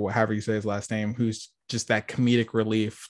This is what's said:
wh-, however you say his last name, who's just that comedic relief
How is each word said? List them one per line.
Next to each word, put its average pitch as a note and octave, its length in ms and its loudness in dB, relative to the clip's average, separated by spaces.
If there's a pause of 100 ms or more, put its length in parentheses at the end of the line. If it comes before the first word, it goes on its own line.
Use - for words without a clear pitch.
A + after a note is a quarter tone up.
wh-, G#2 40 -2
however A2 200 2
you G#2+ 60 0
say A2 140 -2
his G#2+ 120 -2
last G2+ 240 -4
name, G#2+ 240 -2
who's A2+ 380 -2 (160)
just - 220 -4
that G#2+ 180 0
comedic A#2+ 460 2
relief A2 560 0